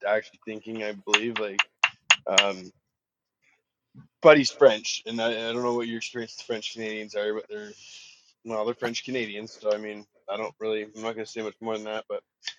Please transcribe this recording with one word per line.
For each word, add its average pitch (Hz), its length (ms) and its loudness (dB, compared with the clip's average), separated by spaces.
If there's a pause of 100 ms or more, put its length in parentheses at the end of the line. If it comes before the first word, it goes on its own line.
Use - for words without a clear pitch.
actually 107 380 -2
thinking, 110 380 -8
I 104 100 -4
believe. 107 440 -2
Like, 101 220 -2 (680)
um, 95 440 2 (1500)
but 156 160 12
he's 135 140 4
French, 110 540 6
and 113 160 -4
I, 113 100 2
I 113 220 -4
don't 123 100 -4
know 120 120 0
what 117 120 -2
your 113 100 -6
experience 113 400 -8
with - 100 -16
French 110 260 -6
Canadians 107 400 -8
are, 104 200 -2
but 107 160 -6
they're, 104 220 -12 (720)
well, 110 200 -2
they're 120 80 0
French 117 300 -4
Canadians, 110 580 -6
so, 107 120 2
I 104 40 2
mean, 107 280 -10 (240)
I 101 80 -4
don't 110 220 -6
really, 107 240 -2
I'm 107 200 -14
not 113 100 -4
gonna 110 120 -8
say 113 180 -10
much 107 180 -6
more 113 140 -4
than 107 100 -6
that, 107 240 -6
but 101 120 -6 (380)